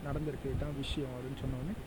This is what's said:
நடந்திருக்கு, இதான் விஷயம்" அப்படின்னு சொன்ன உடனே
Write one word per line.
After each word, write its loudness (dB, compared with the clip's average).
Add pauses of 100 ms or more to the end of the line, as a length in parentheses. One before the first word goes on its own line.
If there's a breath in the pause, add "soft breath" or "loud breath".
நடந்திருக்கு, 0
இதான் 2
விஷயம்" 0
அப்படின்னு -4
சொன்ன 2
உடனே 0 (100)